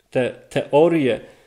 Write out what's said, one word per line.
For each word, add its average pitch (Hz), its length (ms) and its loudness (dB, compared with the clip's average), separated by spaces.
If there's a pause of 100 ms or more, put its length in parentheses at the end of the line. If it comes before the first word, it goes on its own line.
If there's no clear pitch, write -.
te 123 200 -2 (200)
teorie, 147 680 0 (280)